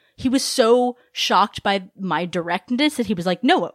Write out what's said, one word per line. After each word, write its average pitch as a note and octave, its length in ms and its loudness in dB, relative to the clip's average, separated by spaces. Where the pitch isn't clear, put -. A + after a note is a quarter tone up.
he C4 100 -2
was C4 160 0
so B3 520 2
shocked - 500 0
by G3 220 -2
my F3+ 280 -4
directness F#3 680 -2
that A#3 100 -2
he G#3 80 0
was F3 100 -6
like, F3+ 200 -2
"No, C#4 300 2